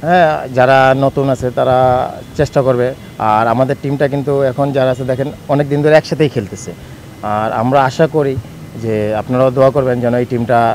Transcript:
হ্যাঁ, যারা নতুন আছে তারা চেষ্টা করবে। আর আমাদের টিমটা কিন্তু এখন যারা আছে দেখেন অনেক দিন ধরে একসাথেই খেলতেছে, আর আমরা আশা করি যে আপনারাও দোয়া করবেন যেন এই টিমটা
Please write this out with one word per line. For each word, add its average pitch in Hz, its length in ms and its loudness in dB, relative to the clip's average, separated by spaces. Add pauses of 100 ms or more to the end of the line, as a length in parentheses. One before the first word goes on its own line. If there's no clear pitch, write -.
হ্যাঁ, 170 260 4 (260)
যারা 127 200 6 (280)
নতুন 139 280 0
আছে 127 140 -4 (120)
তারা 127 180 2 (640)
চেষ্টা 120 280 0
করবে। 123 200 2 (440)
আর 107 220 4
আমাদের 131 280 0
টিমটা 143 320 -2
কিন্তু 143 200 -2 (180)
এখন 139 160 -2 (100)
যারা 131 160 0
আছে 127 180 -6
দেখেন 135 180 -4 (240)
অনেক 143 180 2
দিন 143 120 0
ধরে 151 140 4
একসাথেই 151 380 -2
খেলতেছে, 98 360 -8 (640)
আর 110 140 -2 (120)
আমরা 131 180 2 (100)
আশা 160 160 0 (100)
করি 139 180 0 (500)
যে 113 100 -2 (280)
আপনারাও 127 360 2
দোয়া 135 180 6
করবেন 127 280 0
যেন 120 180 0
এই 123 100 0
টিমটা 120 280 0 (160)